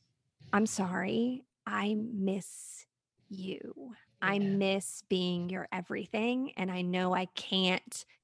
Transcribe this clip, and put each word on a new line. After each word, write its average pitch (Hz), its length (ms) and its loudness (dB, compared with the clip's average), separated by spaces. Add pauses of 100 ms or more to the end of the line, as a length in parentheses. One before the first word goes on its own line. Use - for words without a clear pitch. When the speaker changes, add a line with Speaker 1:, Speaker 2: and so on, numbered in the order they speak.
(540)
Speaker 1:
"I'm 208 120 6
sorry. 220 760 0 (220)
I 208 300 0
miss 202 880 -4 (440)
you. 208 640 -10 (280)
I 196 180 2
Speaker 2:
Yeah. 196 180 4
Speaker 1:
miss 196 520 0
being 180 400 2
your 185 220 -6
everything. 214 840 -2
And 185 140 -2
I 180 100 -2
know 185 320 2
I 185 140 2
can't - 800 0 (180)